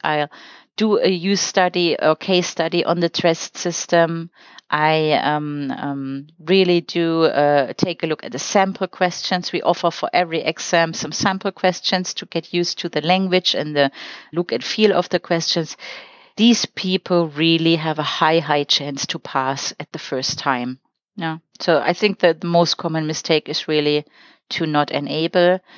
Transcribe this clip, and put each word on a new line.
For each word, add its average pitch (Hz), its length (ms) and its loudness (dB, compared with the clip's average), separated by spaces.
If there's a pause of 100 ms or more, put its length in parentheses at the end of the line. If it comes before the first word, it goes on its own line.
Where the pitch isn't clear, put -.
I'll 151 240 0 (480)
do 214 220 2
a - 100 2
use 190 320 0
study 180 580 2
or 156 180 2
case 180 320 0
study 165 360 -2
on 170 160 0
the 185 80 2
test - 480 -2
system. 170 720 0 (400)
I, 156 420 2
um, 147 580 0
um, 139 560 -6 (120)
really 175 420 4
do, 165 440 0
uh, 147 520 2
take - 260 -2
a 170 40 -4
look 156 180 -4
at - 80 -12
the - 60 -8
sample 190 500 0
questions. - 640 -2
We 175 100 -2
offer 170 280 2
for - 220 -6
every 165 280 0
exam 165 540 0
some - 180 -6
sample 196 400 -2
questions - 640 -2
to - 120 -10
get - 280 -6
used 175 240 -2
to 180 100 -6
the 151 140 -2
language 185 520 2
and 151 220 -2
the 139 140 4 (420)
look 170 200 -2
and 233 120 -4
feel 214 280 2
of 180 180 0
the 175 100 0
questions." 165 560 -2 (600)
These 226 280 6
people 180 640 0
really 165 480 2
have 156 220 -2
a 156 40 -2 (180)
high, 165 200 4
high 147 240 0
chance 139 440 -2
to - 100 -6
pass 135 600 -4
at - 140 -12
the 156 60 -10
first - 400 -6
time. 127 400 -2 (380)
Yeah. 160 220 -6 (220)
So 165 240 4
I 165 80 0
think 202 280 0
that 165 200 2
the 175 60 -6
most 170 320 2
common 160 280 -4
mistake 156 440 -2
is - 180 -6
really 147 380 0 (500)
to 165 100 -2
not 147 240 0
enable. 165 680 2 (180)